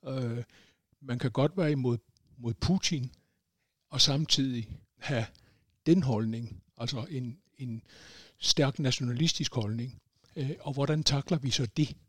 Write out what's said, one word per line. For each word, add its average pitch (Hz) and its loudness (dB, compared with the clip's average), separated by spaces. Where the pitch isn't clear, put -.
Øh, 120 -4
man 127 -4
kan 131 0
godt 151 2
være 160 2
imod, 123 2
mod 120 -4
Putin, 156 0
og - 0
samtidig 135 2
have 117 -2
den 170 6
holdning, 113 -2
altså 117 -6
en, 127 -6
en 117 -8
stærk - 2
nationalistisk 131 0
holdning. 117 -4
Øh, 135 -4
og 151 -6
hvordan 143 0
takler 143 2
vi 131 -2
så 131 0
det? 151 0